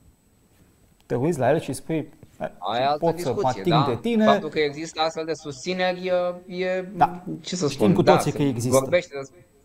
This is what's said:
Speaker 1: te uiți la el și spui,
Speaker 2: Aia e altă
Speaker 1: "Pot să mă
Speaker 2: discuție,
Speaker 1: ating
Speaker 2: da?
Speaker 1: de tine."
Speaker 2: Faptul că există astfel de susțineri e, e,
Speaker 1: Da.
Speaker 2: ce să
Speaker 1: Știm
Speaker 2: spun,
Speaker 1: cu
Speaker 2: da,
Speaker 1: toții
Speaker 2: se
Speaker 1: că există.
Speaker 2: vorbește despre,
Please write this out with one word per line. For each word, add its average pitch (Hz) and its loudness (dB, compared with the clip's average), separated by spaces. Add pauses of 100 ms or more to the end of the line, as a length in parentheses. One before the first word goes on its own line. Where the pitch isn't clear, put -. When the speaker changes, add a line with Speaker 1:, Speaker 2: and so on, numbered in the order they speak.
(1040)
Speaker 1:
te 139 -4
uiți 139 -2
la 123 2
el 156 2
și - -6
spui, 160 -6 (480)
Speaker 2:
Aia 104 -4
e 135 2
altă 147 0
Speaker 1:
"Pot 165 0
să 170 -4
mă 120 0
Speaker 2:
discuție, 110 0
Speaker 1:
ating 160 2
Speaker 2:
da? 147 4
Speaker 1:
de 113 -4
tine." 220 2
Speaker 2:
Faptul 202 4
că 156 -2
există 156 -4
astfel 160 -2
de 160 -4
susțineri 180 -4 (360)
e, 175 -12 (100)
e, 185 -2 (140)
Speaker 1:
Da. - 0 (180)
Speaker 2:
ce - -8
să 170 -2
Speaker 1:
Știm - -4
Speaker 2:
spun, - 6
Speaker 1:
cu - 6
Speaker 2:
da, 123 6
Speaker 1:
toții 143 2
Speaker 2:
se - -6
Speaker 1:
că 147 0
există. 127 2
Speaker 2:
vorbește 143 0
despre, - -16 (200)